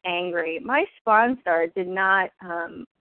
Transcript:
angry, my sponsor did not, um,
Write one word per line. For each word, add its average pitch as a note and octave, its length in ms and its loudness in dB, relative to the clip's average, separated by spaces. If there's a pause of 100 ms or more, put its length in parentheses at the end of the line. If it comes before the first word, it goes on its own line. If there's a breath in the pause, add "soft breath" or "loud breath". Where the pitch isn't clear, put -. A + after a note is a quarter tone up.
angry, F3 580 -4
my C#4+ 220 0 (140)
sponsor G#3+ 760 2
did F#3 120 -4
not, F#3+ 440 2 (100)
um, E3+ 440 -8 (160)